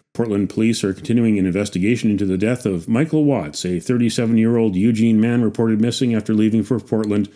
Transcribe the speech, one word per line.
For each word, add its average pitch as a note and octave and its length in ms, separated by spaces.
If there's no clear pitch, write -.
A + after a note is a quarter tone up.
Portland G2+ 360
police A2+ 340
are G2 100
continuing A2+ 440
an F#2+ 80
investigation G2 640
into G2+ 160
the F#2 120
death A2+ 280
of F2+ 200
Michael D#3 380
Watts, G2+ 400
a F2+ 160
thirty-seven-year-old A2+ 960
Eugene A2 440
man A#2+ 220
reported A2 380
missing A#2+ 340
after G#2+ 200
leaving G#2+ 280
for A#2 160
Portland G#2 580